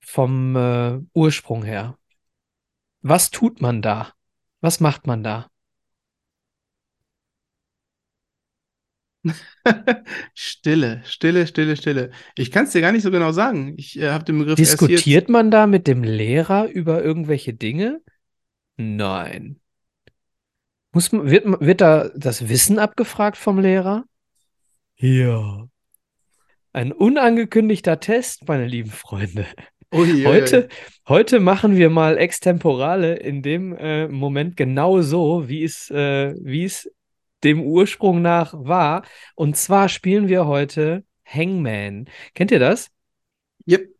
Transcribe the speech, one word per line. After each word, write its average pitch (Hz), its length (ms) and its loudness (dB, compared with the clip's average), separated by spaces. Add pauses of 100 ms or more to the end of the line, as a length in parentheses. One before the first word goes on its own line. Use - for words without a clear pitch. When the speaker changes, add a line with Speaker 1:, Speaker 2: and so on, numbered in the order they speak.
Speaker 1:
vom, 131 520 -2
äh, 123 440 -2 (140)
Ursprung 147 500 -2
her? 107 340 -10 (1040)
Was 165 300 0
tut - 300 -2
man 120 200 -2
da? 110 320 -4 (480)
Was 165 180 -2
macht 147 280 0
man 117 160 -4
da? 110 240 -8 (3750)
Speaker 2:
<laughs> 165 100 -4 (1000)
Stille, 131 720 -2
Stille, 170 420 0
Stille, 156 300 -2
Stille. 135 340 -4 (240)
Ich 123 160 -6
kann's 269 220 0
dir 175 80 2
gar 170 100 2
nicht 220 120 0
so 196 80 0
genau 170 200 0
sagen. 165 460 -4
Ich, - 200 -16
äh, 147 120 -4
hab 156 160 -4
den 156 140 -2
Begriff 151 200 -2
erst 156 120 6
jetzt 151 100 0
Speaker 1:
Diskutiert 165 480 4
man 233 200 4
da 214 160 6
mit 196 220 2
dem 127 160 0
Lehrer 135 640 0
über 165 340 -2
irgendwelche 151 520 -4
Dinge? 170 480 -6 (760)
Nein. 104 840 -8 (1300)
Muss 170 200 0
man, 156 180 -2
wird, 165 160 6 (160)
wird 170 200 4
da 156 340 6
das 120 340 -6
Wissen 127 300 2
abgefragt 214 580 -2
vom 196 220 0
Lehrer? 190 440 0 (920)
Ja. 117 680 0 (1080)
Ein 127 180 -4
unangekündigter 226 1080 2
Test, - 480 -4
meine 135 200 -2
lieben 117 240 -6
Freunde. 98 540 -8 (480)
Speaker 2:
Ui, 160 80 2
ui, 170 120 4
ui. 139 120 2
Speaker 1:
Heute, 135 440 4 (380)
heute 226 320 4
machen 190 380 2
wir 165 140 6
mal 160 260 2
Extemporale 170 960 0
in 139 280 -8
dem, 175 320 -4
äh, 156 320 -4
Moment 139 500 -4
genau 147 440 2
so, 160 460 0
wie 151 160 -6
es, - 280 -10
äh, 139 500 -2
wie 143 240 -6
es - 260 -12 (520)
dem 151 180 4
Ursprung 175 600 2
nach 170 360 0
war. 160 460 0 (320)
Und 151 200 -2
zwar 196 340 2
spielen 196 380 0
wir 180 200 2
heute 151 560 -2 (220)
Hangman. 123 800 -4 (280)
Kennt 196 180 0
ihr 202 80 4
das? 151 300 2 (800)
Speaker 2:
Yep. - 220 2 (100)